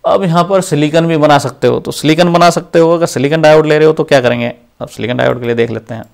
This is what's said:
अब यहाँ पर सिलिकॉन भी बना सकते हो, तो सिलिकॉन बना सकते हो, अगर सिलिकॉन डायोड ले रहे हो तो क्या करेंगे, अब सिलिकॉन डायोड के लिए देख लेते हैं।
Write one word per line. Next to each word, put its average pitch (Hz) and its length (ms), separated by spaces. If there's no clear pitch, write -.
अब 190 200
यहाँ 170 200
पर 190 160
सिलिकॉन 151 460
भी 165 100
बना 147 220
सकते 131 280
हो, 123 140
तो - 100
सिलिकॉन 160 420
बना 170 180
सकते 170 280
हो, 165 120
अगर 170 160
सिलिकॉन 151 360
डायोड 156 240
ले 151 120
रहे 156 80
हो 156 60
तो 156 120
क्या 139 160
करेंगे, 120 320
अब 117 80
सिलिकॉन 117 280
डायोड 127 240
के 120 60
लिए 120 80
देख 117 160
लेते 110 240
हैं। 110 200